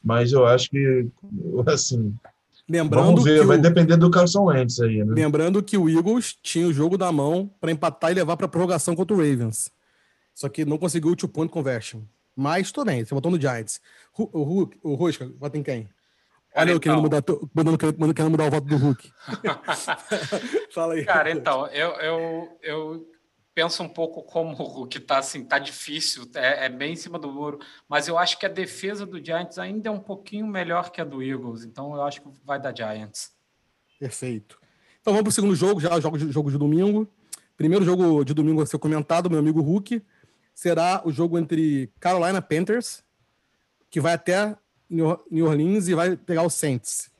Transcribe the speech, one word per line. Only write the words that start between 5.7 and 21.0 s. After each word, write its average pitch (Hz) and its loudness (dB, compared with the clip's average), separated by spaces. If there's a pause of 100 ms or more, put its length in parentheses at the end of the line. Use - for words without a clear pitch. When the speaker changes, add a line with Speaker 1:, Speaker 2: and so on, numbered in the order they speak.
Speaker 2:
o 170 4
Eagles 175 2
tinha 170 0
o 165 2
jogo 160 2
da 185 0
mão 160 0 (120)
pra 160 -2
empatar 160 -2
e 180 2
levar 165 0
pra - -4
prorrogação 175 0
contra 180 0
o - 4
Ravens. 123 0 (640)
Só 143 -8
que 156 -4
não 147 -2
conseguiu 165 0
o 175 2
two-point 160 -6
conversion. 127 -6 (340)
Mas 160 0
tô 294 -6
bem, 131 -2
você 139 -6
botou 139 0
no 180 0
Giants. 123 -4 (320)
Ru-, 214 -6
o 156 -2
Ru-, 170 0 (140)
o 147 -2
Rosca, 131 -4
vota 143 -10
em 147 -6
quem? 127 -6 (720)
Speaker 3:
Cara, - 4
Speaker 2:
Olha 175 4
eu 165 2
querendo 151 2
Speaker 3:
então. 151 2
Speaker 2:
mudar, 151 2
tô, 151 -4
mandando, 160 2
querendo, 156 0
querendo 156 2
mudar 156 2
o 139 2
voto 139 -2
do 151 2
Hulk. 139 2 (160)
Speaker 3:
<laughs> 208 -6
Speaker 2:
Fala 165 -2
aí, 151 -4